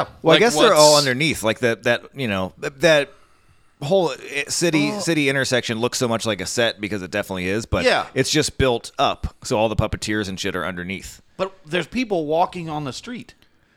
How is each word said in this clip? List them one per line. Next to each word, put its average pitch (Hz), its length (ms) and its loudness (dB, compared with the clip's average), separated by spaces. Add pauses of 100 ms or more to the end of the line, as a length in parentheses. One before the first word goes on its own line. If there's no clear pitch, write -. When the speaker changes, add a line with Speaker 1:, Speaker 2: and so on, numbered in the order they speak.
(220)
Speaker 1:
Well, 160 120 6
Speaker 2:
Like, - 20 8
Speaker 1:
I - 20 6
guess 214 200 4
they're 202 140 6
all 151 200 8
Speaker 2:
what's 147 140 4
Speaker 1:
underneath, 131 360 0
like 107 160 0
that, 117 240 0
that, 120 220 0 (100)
you 135 140 -4
know, 95 300 -2
that 143 520 2 (720)
whole, 170 280 2
uh, 127 40 -6 (340)
city, 156 460 0
Speaker 3:
Oh. 208 60 -8
Speaker 1:
city 156 280 0
intersection 127 500 0
looks 117 200 -2
so 127 100 0
much 113 160 -2
like 104 160 -2
a 90 60 -6
set 113 340 -2
because 104 220 -6
it 90 80 -10
definitely 95 380 -4
is, 104 180 -2
but 104 180 -2
Speaker 3:
Yeah. 196 300 0
Speaker 1:
it's 131 160 0
just - 260 -2
built 127 420 -2
up, 113 360 -2 (100)
so 120 140 0
all 110 100 2
the 107 80 -2
puppeteers 107 540 -4
and 92 100 -10
shit 92 160 -4
are 87 80 -4
underneath. 87 560 -10 (160)
Speaker 3:
But 190 160 -6 (140)
there's 160 200 -4
people 208 380 -4
walking 165 460 -2
on 151 140 -8
the 131 100 -8
street, - 400 -16 (420)